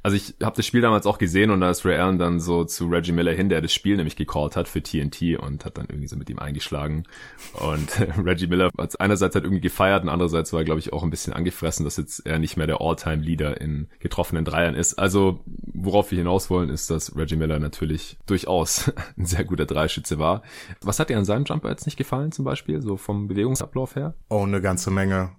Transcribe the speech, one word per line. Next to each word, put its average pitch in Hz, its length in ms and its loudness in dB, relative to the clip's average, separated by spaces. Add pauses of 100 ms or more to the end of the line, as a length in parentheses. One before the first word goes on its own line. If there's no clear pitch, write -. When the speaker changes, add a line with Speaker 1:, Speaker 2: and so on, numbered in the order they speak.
Speaker 1:
Also 101 160 4
ich - 240 -4
hab 110 140 0
das 113 100 0
Spiel 120 160 4
damals 107 240 6
auch 101 140 4
gesehen 98 320 6
und 92 100 4
da 90 80 6
ist 87 160 0
Ray 85 140 4
Allen 92 180 4
dann 87 220 2
so 85 240 2
zu 85 240 -4
Reggie 85 240 2
Miller 85 220 2
hin, 98 160 2
der 80 120 2
das 85 100 -2
Spiel 101 260 2
nämlich 78 180 -2
gecallt 73 400 -2
hat 85 120 0
für - 140 -4
T - 180 -2
N 71 120 0
T 85 260 0
und 71 260 -8
hat - 140 -10
dann 71 100 -6
irgendwie 73 200 -8
so - 80 -12
mit 69 160 -8
ihm - 80 -8
eingeschlagen. 73 640 -4 (500)
Und 76 460 -2
<laughs> 82 180 0
Reggie 87 300 2
Miller 90 320 4
hat's - 160 -4
einerseits 95 400 2
halt 78 100 2
irgendwie 92 160 0
gefeiert 95 400 4
und 87 80 -2
andererseits 82 440 0
war, 80 100 0
glaub 78 160 0
ich, - 120 -8
auch 78 120 -4
ein 80 80 0
bisschen - 220 -6
angefressen, 82 500 -2
dass 71 140 -4
jetzt - 280 -8
er 80 140 0
nicht 80 180 -2
mehr 78 80 2
der 80 160 0
All-Time-Leader 78 800 0
in 76 280 -4 (100)
getroffenen - 440 -2
Dreiern 80 300 2
ist. 85 220 0
Also 95 460 4 (300)
worauf 95 380 2
wir 90 80 0
hinaus 90 320 0
wollen, 90 200 2
ist, 73 200 -4
dass 80 260 -4
Reggie 80 200 -2
Miller 78 240 0
natürlich 78 680 -4
durchaus 92 300 0
<laughs> - 360 2 (260)
ein 90 80 -2
sehr 85 180 0
guter 80 220 0
Dreischütze 78 520 -2
war. 80 240 2 (400)
Was 98 180 -2
hat 156 100 0
dir 120 80 2
an 98 80 2
seinem 107 180 0
Jumper - 260 -4
jetzt - 160 -6
nicht - 120 -6
gefallen 139 340 -4
zum 135 140 -4
Beispiel, 143 360 -4
so 104 140 -2
vom 101 320 -4
Bewegungsablauf 123 680 -2
her? 151 180 -4 (160)
Speaker 2:
Oh, 104 140 2
eine 98 180 2
ganze 95 300 0
Menge. 95 480 2